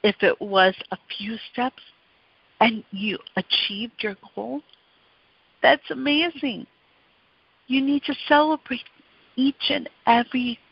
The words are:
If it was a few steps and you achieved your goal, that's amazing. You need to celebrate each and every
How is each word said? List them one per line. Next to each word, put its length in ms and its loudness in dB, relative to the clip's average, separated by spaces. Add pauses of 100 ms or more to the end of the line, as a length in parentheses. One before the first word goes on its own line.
If 180 2
it 180 2
was 360 4 (160)
a 60 -10 (200)
few 180 -10 (160)
steps 300 -6 (760)
and 320 0
you 260 -6 (160)
achieved 600 -4 (100)
your 120 -4 (200)
goal, 260 -8 (1000)
that's 280 6
amazing. 800 -2 (960)
You 160 0
need 220 0
to 100 -4 (140)
celebrate 560 0 (500)
each 360 0
and 200 -4 (160)
every 540 0 (120)